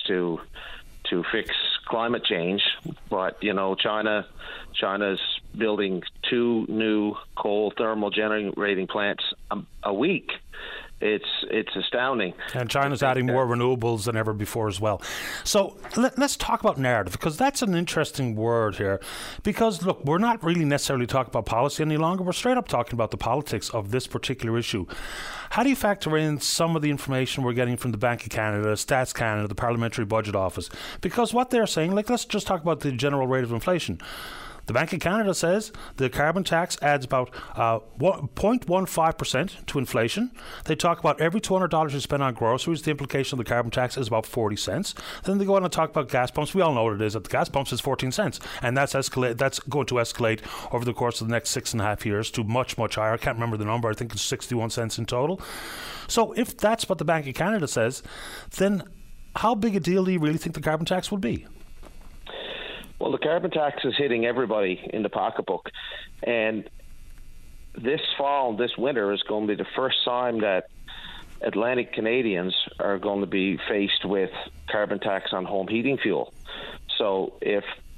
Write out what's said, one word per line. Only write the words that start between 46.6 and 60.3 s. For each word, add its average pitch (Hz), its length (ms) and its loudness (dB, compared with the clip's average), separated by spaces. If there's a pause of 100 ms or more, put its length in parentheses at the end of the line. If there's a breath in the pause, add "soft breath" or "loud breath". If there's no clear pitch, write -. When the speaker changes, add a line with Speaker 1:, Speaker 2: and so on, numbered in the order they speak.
Speaker 2:
all 160 100 6
know 113 120 4
what 110 100 2
it 101 80 -2
is 107 120 2
at 101 100 -4
the - 40 -14
gas 160 220 0
pumps. 139 240 0
It's 117 80 -2
fourteen 131 280 0
cents. 175 300 0 (220 loud breath)
And 120 120 0
that's 135 200 2
escalate, 127 420 0
that's 135 240 0
going 135 280 -2
to 123 80 0
escalate 113 440 2 (320 loud breath)
over 120 140 0
the 120 80 2
course 120 260 0
of 110 80 -2
the 113 40 2
next 117 180 0
six - 240 -2
and 110 80 2
a - 20 2
half 104 220 0
years 107 240 0
to 120 120 0
much, 117 360 0
much 110 160 0
higher. 110 180 2
I 117 60 0
can't 127 180 -2
remember 113 220 -2
the 104 80 -2
number. 117 240 0
I - 20 2
think 113 200 -6
it's 107 100 -4
sixty-one 117 480 -2
cents 117 260 -2
in 113 80 -2
total. 143 380 0 (640 loud breath)
So - 240 2
if - 240 -2
that's 220 320 2
what 185 80 0
the 156 80 -2
Bank 156 220 2
of 131 80 -6
Canada 180 340 2
says, 123 340 0 (540 loud breath)
then 196 260 2 (540)
how 226 180 4
big 208 220 2
a 190 40 2
deal 185 260 4
do 185 40 4
you 180 100 4
really 151 180 2